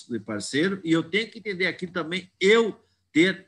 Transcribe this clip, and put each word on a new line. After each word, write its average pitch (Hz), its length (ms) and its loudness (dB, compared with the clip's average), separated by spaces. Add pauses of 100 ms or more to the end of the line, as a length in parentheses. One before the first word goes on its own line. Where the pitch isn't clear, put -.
de 120 100 -6
parceiro, 135 640 -4
e 165 80 -4
eu 160 120 2
tenho 202 280 -4
que - 80 -18
entender 185 280 -6
aqui 165 200 -6
também 175 440 -6 (100)
eu 214 380 4 (340)
ter 180 360 2